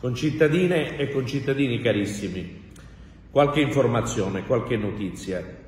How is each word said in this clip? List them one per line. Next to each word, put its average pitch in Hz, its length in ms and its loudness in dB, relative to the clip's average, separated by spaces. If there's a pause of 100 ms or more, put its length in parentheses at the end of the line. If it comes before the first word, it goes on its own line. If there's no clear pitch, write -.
Concittadine 151 920 2
e 139 140 -2
concittadini 131 680 0
carissimi, 98 800 -2 (680)
qualche 143 300 4
informazione, 113 840 2
qualche 120 320 0
notizia 95 680 -4 (240)